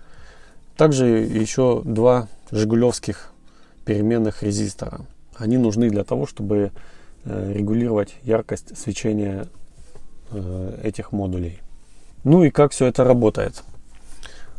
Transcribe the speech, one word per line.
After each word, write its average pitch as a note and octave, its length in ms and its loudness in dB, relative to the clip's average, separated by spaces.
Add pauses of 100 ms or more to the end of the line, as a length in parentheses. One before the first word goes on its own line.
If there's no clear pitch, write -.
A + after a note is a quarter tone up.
(760)
Также C#3 300 6
ещё A2+ 760 2
два A#2 460 4 (220)
жигулёвских A2+ 840 0 (500)
переменных A2 580 0
резистора. G#2 600 -4 (340)
Они A2+ 220 0
нужны A#2 320 2
для G2+ 160 0
того, B2+ 200 -2
чтобы, G2+ 460 -2 (540)
э, G2 280 -6
регулировать G#2+ 720 0
яркость A2+ 540 -4
свечения, G#2 680 -4 (880)
э, F#2 520 -8
этих A2 280 -6
модулей. F2+ 480 -2 (640)
Ну E3 220 8
и C#3 40 6
как D3 220 4
всё - 140 2
это B2+ 180 4
работает? A#2+ 580 4 (960)